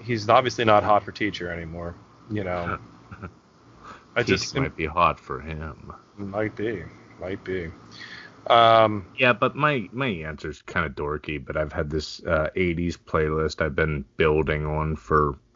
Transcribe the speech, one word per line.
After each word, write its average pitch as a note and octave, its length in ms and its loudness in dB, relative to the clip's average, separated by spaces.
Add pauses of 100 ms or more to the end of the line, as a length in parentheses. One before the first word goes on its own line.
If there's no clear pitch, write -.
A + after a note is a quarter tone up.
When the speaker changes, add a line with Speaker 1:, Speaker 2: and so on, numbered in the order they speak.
Speaker 1:
he's A2 260 -4
obviously A#2+ 360 4
not G#2+ 200 6
hot G#2 200 4
for G2+ 80 -12
Teacher F2+ 380 -4
anymore, E2+ 440 -10 (360)
you G#2 140 -4
know. F2 340 -4 (320)
Speaker 2:
<laughs> - 1040 -16
Speaker 1:
I A#2+ 60 0
Speaker 2:
Teacher F#2+ 140 2
Speaker 1:
just - 200 -6
Speaker 2:
might D#2+ 200 -2
be D#2+ 100 -4
hot D#2 340 0
for C2 200 -10
him. D#2 520 -12 (240)
Speaker 1:
Might G2+ 400 -6
be. G#2 280 -6 (360)
Might F#2 240 -8
be. F#2 260 -6 (760)
Um, A2+ 580 6 (100)
Speaker 2:
Yeah, B2+ 180 4
but B2+ 200 0
my, C#3 380 0
my C3+ 160 -4
answer's D#2 540 -8
kinda E2 280 -2
dorky, D2 540 -6
but D2 120 -6
I've D2+ 160 -2
had D2+ 180 -4
this, - 340 -6
uh, D#2 320 0
eighties F2 400 0
playlist D#2 680 -2
I've D2 120 -2
been D#2 280 0 (120)
building D2+ 500 2
on D#2 300 -2
for D2+ 400 0 (200)